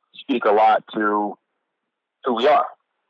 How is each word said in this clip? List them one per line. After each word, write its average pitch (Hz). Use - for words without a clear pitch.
speak 123
a 107
lot 110
to 104
who 127
we 123
are. 143